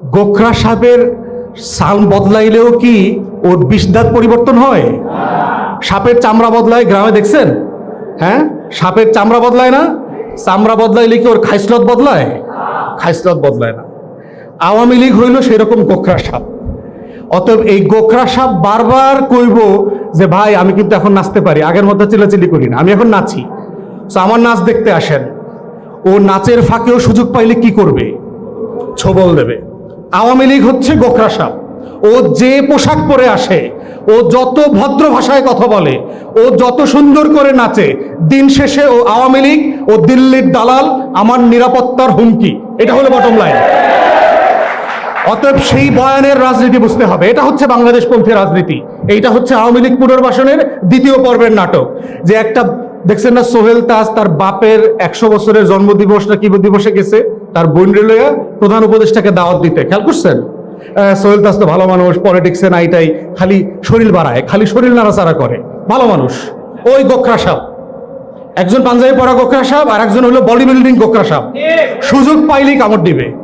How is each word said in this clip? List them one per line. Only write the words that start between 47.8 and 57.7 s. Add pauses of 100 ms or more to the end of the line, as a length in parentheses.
রাজনীতি। (280)
এইটা
হচ্ছে
আওয়ামী
লীগ
পুনর্বাসনের
দ্বিতীয়
পর্বের
নাটক। (320)
যে
একটা (220)
দেখছেন
না,
সোহেল
তাজ
তার
বাপের
একশো
বছরের
জন্মদিবস
না
কি
দিবসে
গেছে (240)
তার
বোন